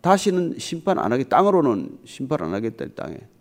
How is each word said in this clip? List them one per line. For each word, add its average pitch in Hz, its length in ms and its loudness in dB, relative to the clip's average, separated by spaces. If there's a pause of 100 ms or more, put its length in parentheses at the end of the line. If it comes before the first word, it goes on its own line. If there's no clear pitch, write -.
다시는 185 580 2
심판 170 400 -2
안 104 120 0
하겠-, 127 160 0
땅으로는 156 760 2
심판 135 380 -6
안 82 100 -4
하겠다, 113 320 -6
이 - 80 -12
땅에. 76 240 -10 (240)